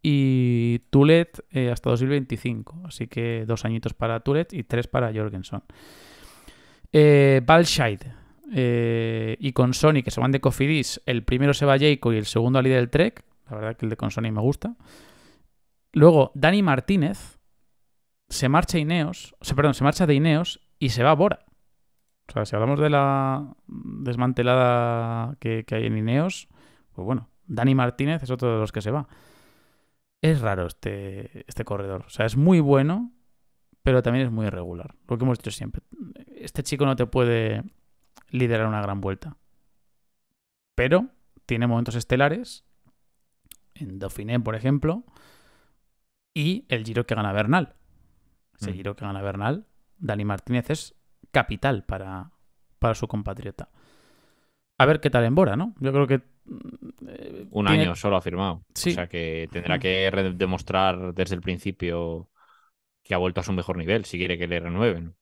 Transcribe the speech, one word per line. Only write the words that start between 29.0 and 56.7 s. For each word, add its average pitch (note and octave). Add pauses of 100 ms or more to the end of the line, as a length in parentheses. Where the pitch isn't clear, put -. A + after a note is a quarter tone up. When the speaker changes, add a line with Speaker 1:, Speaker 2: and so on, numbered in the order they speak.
Speaker 1:
Es D#3
raro F#2+
este, G2
este -
corredor. G2
O -
sea, A2
es A2+
muy E3+
bueno, D3+ (720)
pero B2+
también B2
es A#2+
muy A2
irregular. F2+ (120)
Lo B2
que B2
hemos B2
dicho G#2+
siempre. - (520)
Este -
chico C#3+
no C3+
te B2
puede A2+ (680)
liderar A#2
una G#2+
gran G2
vuelta. G2 (1400)
Pero E3+ (360)
tiene A#2
momentos A#2
estelares. D3 (1080)
En F#2+
Dauphiné, G#2+
por A2
ejemplo. C#3+ (1300)
Y E3+
el A2+
Giro A#2
que A2+
gana G#2
Bernal. A#2 (840)
Ese G2
Speaker 2:
Mm. F2+
Speaker 1:
Giro G2
que -
gana G2
Bernal, G#2 (320)
Dani G#2
Martínez A#2
es - (360)
capital A#2+
para, F#2+ (480)
para A2+
su A2
compatriota. G#2 (1080)
A C3
ver D3+
qué D3+
tal A#2+
en B2
Bora, A2+
¿no? G3+
Yo C3+
creo C#3
que, C3+ (260)
mm, -